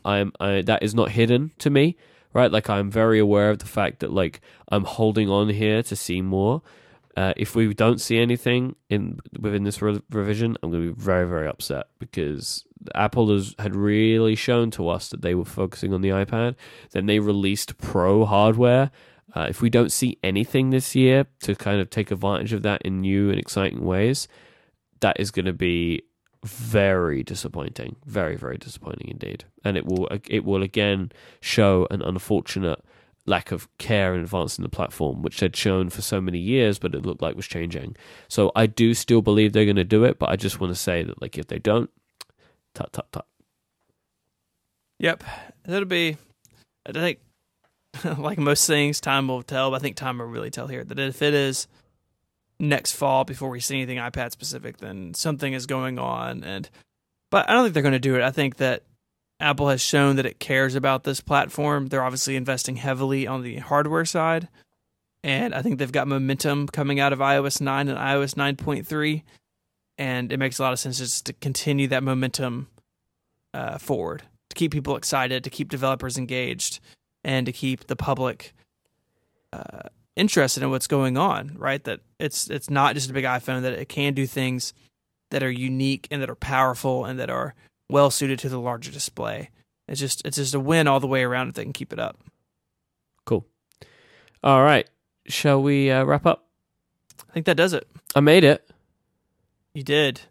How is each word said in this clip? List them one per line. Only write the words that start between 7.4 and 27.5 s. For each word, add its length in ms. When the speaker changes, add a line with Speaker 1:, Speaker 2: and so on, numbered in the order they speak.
Speaker 1:
we 200
don't 260
see 160
anything 580
in, 300
within 260
this 180
re-, 260
revision, 540
I'm 80
gonna 160
be 120
very, 300
very 180
upset 380
because 680
Apple 360
has, 280
had 160
really 580
shown 380
to 180
us 200
that 120
they 140
were 100
focusing 480
on 80
the 80
iPad. 460
Then 160
they 140
released 580
Pro 480
hardware. 640
Uh, 120
if 140
we 80
don't 220
see 320
anything 460
this 260
year 300
to 140
kind 240
of 100
take 220
advantage 400
of 120
that 180
in 200
new 280
and 100
exciting 440
ways, 440
that 180
is 100
gonna 240
be 480
very 800
disappointing, 760